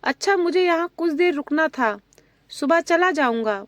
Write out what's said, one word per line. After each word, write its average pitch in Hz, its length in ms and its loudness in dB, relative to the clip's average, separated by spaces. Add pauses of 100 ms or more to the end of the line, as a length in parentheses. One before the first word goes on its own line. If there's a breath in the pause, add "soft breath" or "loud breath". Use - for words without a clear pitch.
अच्छा, 392 340 0
मुझे 349 280 2
यहाँ 339 320 0
कुछ 330 160 -2
देर 349 220 2
रुकना 294 340 -2
था, 220 300 -2 (520 soft breath)
सुबह 320 300 0
चला 339 300 2
जाऊँगा। 233 580 -2